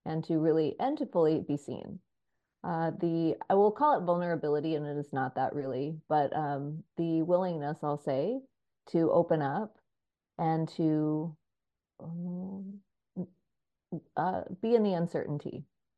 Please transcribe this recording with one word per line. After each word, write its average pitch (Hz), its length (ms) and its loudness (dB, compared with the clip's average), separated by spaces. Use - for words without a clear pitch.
and 160 200 -4
to 165 140 0
really, 156 420 2
and 285 180 -2
to 262 80 -4
fully 160 340 2
be 147 160 -2
seen. - 440 -10
Uh, 165 360 -2
the, 165 360 2
I - 40 4
will 208 180 6
call 277 260 4
it 180 60 -4
vulnerability, 165 720 0
and 147 100 -4
it 147 100 -4
is 143 160 -6
not 131 220 -2
that 131 200 -2
really, 139 420 -4
but, 151 280 2
um, 147 480 -4
the 165 260 0
willingness, 165 600 0
I'll 147 160 -2
say, 156 420 -2
to 165 200 4
open 170 320 4
up 156 340 -4
and 160 380 0
to, 156 600 0
um, 185 800 -10
uh, 185 260 -2
be 226 140 2
in 226 80 6
the 202 120 2
uncertainty 151 680 -4